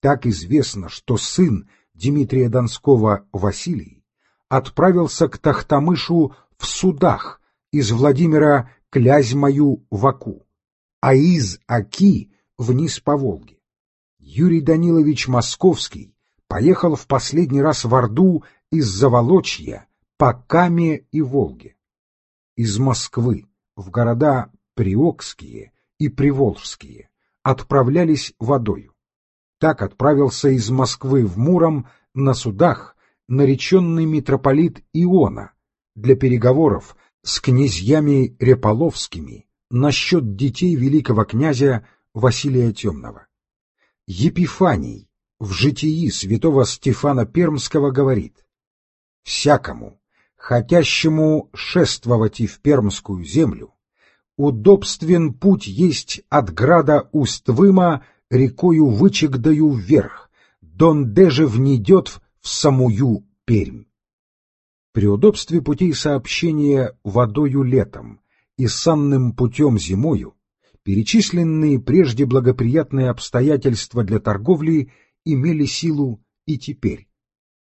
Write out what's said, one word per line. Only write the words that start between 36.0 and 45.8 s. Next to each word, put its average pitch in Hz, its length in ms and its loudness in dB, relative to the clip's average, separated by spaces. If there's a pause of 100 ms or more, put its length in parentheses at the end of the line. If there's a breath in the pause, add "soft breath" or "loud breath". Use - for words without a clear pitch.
переговоров 127 800 0 (280)
с - 180 -8
князьями 135 1000 0
Реполовскими 113 1080 -2 (220)
насчет 135 680 -2
детей 143 400 -2
великого 131 500 0
князя 131 600 0 (280 soft breath)
Василия 120 580 0
Темного. 69 560 -10 (800)
Епифаний 107 1000 -2 (300)
в 101 120 -10
житии 151 580 -2